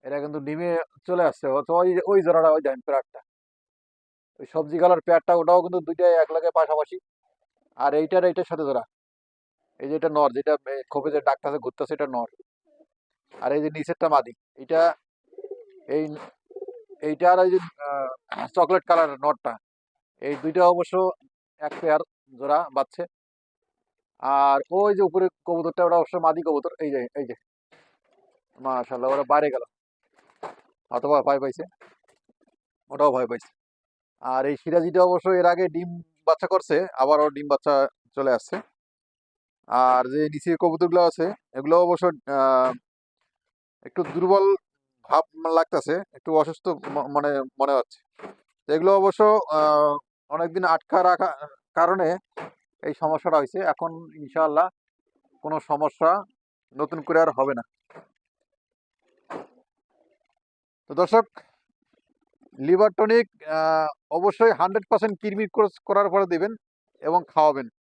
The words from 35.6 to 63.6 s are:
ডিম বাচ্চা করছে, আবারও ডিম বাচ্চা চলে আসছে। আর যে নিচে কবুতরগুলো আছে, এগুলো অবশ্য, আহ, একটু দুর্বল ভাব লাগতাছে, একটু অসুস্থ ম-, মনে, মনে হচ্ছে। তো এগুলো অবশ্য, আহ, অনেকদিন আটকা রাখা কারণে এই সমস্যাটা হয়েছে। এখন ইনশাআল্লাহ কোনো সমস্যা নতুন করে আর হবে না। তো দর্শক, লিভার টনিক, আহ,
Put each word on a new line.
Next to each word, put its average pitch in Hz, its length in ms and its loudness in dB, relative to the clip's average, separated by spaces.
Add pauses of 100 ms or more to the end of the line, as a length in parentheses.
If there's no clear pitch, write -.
ডিম 175 340 -8 (240)
বাচ্চা 165 200 0
করছে, 180 400 0 (120)
আবারও 147 320 4
ডিম 143 180 -12
বাচ্চা 139 400 0 (260)
চলে 135 180 0
আসছে। 175 280 -4 (1040)
আর 127 380 2
যে 139 200 -2
নিচে 151 360 -4
কবুতরগুলো 170 400 2
আছে, 170 320 0 (200)
এগুলো 151 300 2
অবশ্য, 175 240 0
আহ, 135 640 0 (1120)
একটু - 200 -8
দুর্বল 185 520 2 (480)
ভাব 156 220 2 (300)
লাগতাছে, 165 480 0 (100)
একটু 156 240 -4
অসুস্থ 156 320 0
ম-, 143 400 -6
মনে, 143 340 -2 (180)
মনে 139 120 2
হচ্ছে। - 540 -4 (400)
তো 147 60 -2
এগুলো 180 240 2
অবশ্য, 214 420 4 (140)
আহ, 151 440 2 (320)
অনেকদিন 165 360 -4
আটকা 165 380 0
রাখা 170 460 0 (260)
কারণে 170 420 2 (680)
এই 151 180 -6
সমস্যাটা 156 360 -2
হয়েছে। 143 220 -2
এখন 165 320 -4 (260)
ইনশাআল্লাহ 156 520 0 (760)
কোনো 151 180 -6
সমস্যা 156 600 0 (540)
নতুন 151 260 -6
করে 160 180 2
আর 160 100 4
হবে 135 240 -2
না। 120 80 -8 (3250)
তো - 60 -14
দর্শক, 196 300 2 (1300)
লিভার 185 380 2
টনিক, 220 320 2 (180)
আহ, 160 400 0 (240)